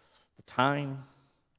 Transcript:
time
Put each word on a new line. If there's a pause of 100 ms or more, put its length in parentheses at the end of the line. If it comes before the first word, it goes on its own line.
(560)
time (560)